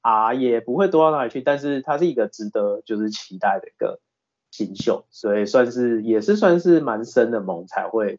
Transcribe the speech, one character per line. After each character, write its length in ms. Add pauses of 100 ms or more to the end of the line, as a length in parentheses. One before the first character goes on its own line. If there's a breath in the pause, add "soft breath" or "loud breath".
R 340
也 260
不 140
会 140
多 200
到 80
哪 60
里 80
去， 100
但 200
是 200
他 160
是 120
一 40
个 140
值 240
得 340
就 120
是 140
期 280
待 240
的 60
一 100
个 220 (500)
新 240
秀， 360
所 280
以 80
算 240
是， 320
也 180
是 140
算 240
是 220
蛮 240
深 260
的 100
盟 280
才 180
会 320